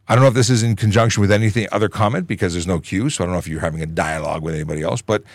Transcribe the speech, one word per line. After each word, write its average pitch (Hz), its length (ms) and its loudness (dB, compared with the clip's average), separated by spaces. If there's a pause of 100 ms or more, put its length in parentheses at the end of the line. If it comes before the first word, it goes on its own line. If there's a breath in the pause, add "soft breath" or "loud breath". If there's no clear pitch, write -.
I - 60 0
don't 123 100 6
know 135 40 8
if 117 80 4
this 120 140 2
is 117 120 4
in 117 140 0
conjunction 110 460 2
with 101 100 4
anything, 107 400 2
other 104 180 0
comment, 104 380 -2
because 92 260 -2
there's 87 140 -4
no 87 120 0
queue, 104 300 -4
so 92 140 -4
I - 20 -2
don't 90 80 -4
know 87 60 -2
if 80 80 -10
you're 101 140 -6
having 82 200 -4
a 80 60 -6
dialogue 78 560 -4
with 82 100 -6
anybody 76 280 -6
else, 95 200 -4
but 107 220 -2 (100)